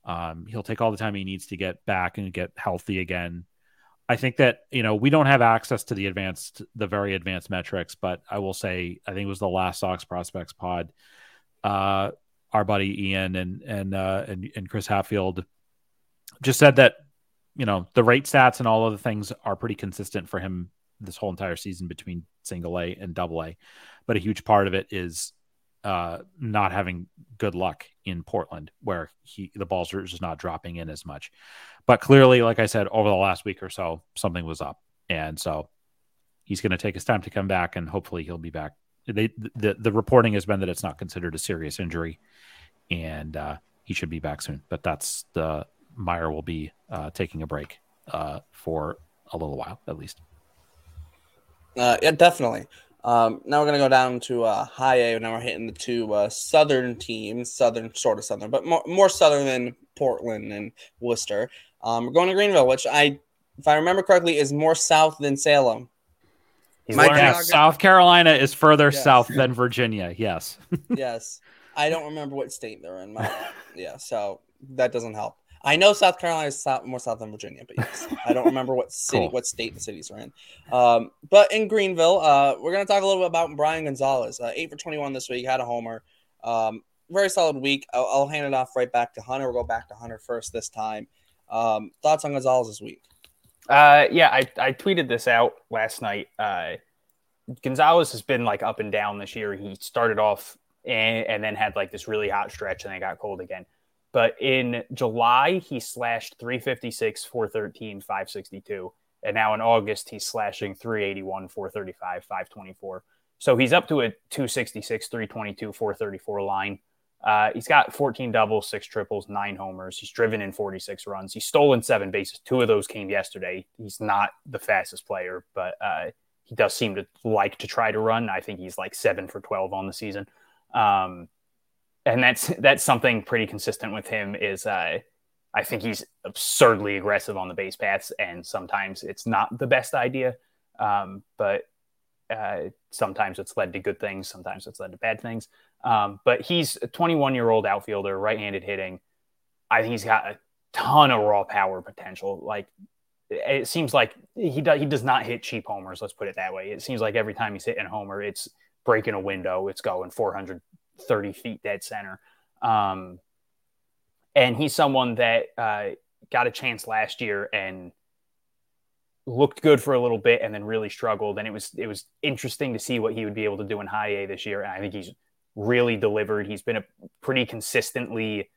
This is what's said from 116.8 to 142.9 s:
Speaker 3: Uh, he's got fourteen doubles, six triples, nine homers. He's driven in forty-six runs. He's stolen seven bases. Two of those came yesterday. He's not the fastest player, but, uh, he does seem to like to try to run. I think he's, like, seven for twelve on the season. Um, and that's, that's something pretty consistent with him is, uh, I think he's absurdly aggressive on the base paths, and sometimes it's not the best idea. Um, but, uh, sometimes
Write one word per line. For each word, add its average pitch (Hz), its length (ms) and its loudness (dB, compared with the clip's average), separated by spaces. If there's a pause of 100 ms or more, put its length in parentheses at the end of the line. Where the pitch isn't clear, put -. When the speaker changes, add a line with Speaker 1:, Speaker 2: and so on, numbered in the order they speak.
Speaker 3:
Uh, 107 300 2
he's - 140 -10
got 147 260 4
fourteen 127 380 -4
doubles, 107 360 0
six - 200 -12
triples, 104 420 -8
nine 101 260 -8
homers. 92 420 -14
He's - 120 -16
driven 110 320 0
in 98 100 -8
forty-six 98 540 -8
runs. 95 280 -12
He's 113 120 -10
stolen 139 380 4
seven 98 260 0
bases. 98 300 -6
Two 127 220 0
of 120 60 4
those 104 200 2
came 101 240 -10
yesterday. 95 540 -6 (120)
He's 107 240 -14
not 104 300 0 (160)
the 127 100 -12
fastest - 480 -4
player, 92 480 -8
but, 92 260 -8
uh, 85 260 -4 (400)
he 110 100 -18
does 101 180 2
seem 104 220 -4
to 98 100 -8 (180)
like 104 360 0
to 104 80 -10
try 110 240 -2
to 107 80 -2
run. 113 280 0
I - 120 -6
think 95 200 -12
he's, 92 180 -14
like, 95 180 -12
seven 95 320 -2
for 101 120 -14
twelve 95 320 -6
on 95 140 -6
the 95 80 -10
season. 101 340 -10 (460)
Um, 95 540 0 (800)
and 123 160 2
that's, 123 240 2 (100)
that's 135 260 4
something 120 380 2
pretty 113 240 -2
consistent 101 480 -8
with 107 140 -10
him 104 260 -6
is, 98 320 -6
uh, 85 320 -4 (560)
I 104 100 0
think - 200 -6
he's 110 200 -6 (220)
absurdly 101 720 2
aggressive 101 400 -4
on 92 120 -8
the 87 40 -12
base 95 220 -8
paths, 98 420 -4
and 90 260 -8
sometimes 98 600 -8
it's - 240 -10
not 110 320 0
the 135 80 -4
best 127 260 2
idea. 127 440 -2 (420)
Um, 101 420 -2 (160)
but, 101 280 -2 (680)
uh, 98 380 -6 (200)
sometimes 101 480 -4